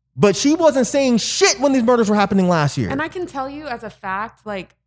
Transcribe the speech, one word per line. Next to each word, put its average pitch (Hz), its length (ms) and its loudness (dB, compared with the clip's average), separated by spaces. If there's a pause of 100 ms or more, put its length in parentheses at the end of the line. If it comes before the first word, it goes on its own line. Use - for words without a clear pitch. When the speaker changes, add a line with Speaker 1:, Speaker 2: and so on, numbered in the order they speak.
(160)
Speaker 1:
But 196 200 2
she 294 200 2
wasn't 294 320 2
saying 262 300 2
shit 330 420 0
when 269 140 2
these 254 100 2
murders 233 260 2
were 208 60 2
happening 196 320 2
last 160 300 0
year. 107 120 -2
Speaker 2:
And 277 120 -4
I 320 80 -6
can 359 180 -8
tell 269 220 -10
you 294 180 -12
as 233 160 -8
a 208 60 -14
fact, 202 560 -10
like, 202 300 -10 (120)